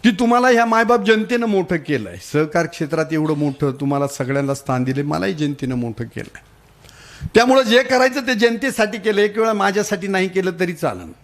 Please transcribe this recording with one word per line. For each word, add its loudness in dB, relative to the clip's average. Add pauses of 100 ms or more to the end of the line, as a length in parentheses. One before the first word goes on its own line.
की 6
तुम्हाला 2
ह्या 4
मायबाप 2
जनतेनं 2
मोठं 0
केलंय, -4 (160)
सहकार 0
क्षेत्रात -2
एवढं 0
मोठं 0
तुम्हाला -2
सगळ्यांना -2
स्थान -2
दिले, -2
मलाही -2
जनतेनं -4
मोठं -6
केलंय. -14 (960)
त्यामुळं 6
जे 4
करायचं 0
ते 0
जनतेसाठी 0
केलं, 0
एक 0
वेळा 0
माझ्यासाठी -2
नाही 0
केलं -2
तरी -2
चालेल -6 (120)